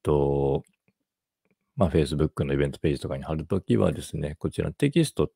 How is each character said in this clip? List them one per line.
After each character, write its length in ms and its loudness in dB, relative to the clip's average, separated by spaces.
と、 600 2
ま 80 4
あ、 40 0
Facebook 540 2
の 100 -2
イ 40 2
ベ 100 2
ン 40 -4
ト 60 -16
ペ 120 0
ー 60 0
ジ 60 -8
と 60 -6
か 100 -6
に 60 -10
貼 100 -6
る 120 -4
と 160 -2
き 160 0
は 160 2
で 80 -8
す 160 -10
ね、 200 -4
こ 120 -6
ち 120 -4
ら 120 -4
テ 180 -2
キ 140 4
ス 80 -6
ト 100 0
っ 120 -2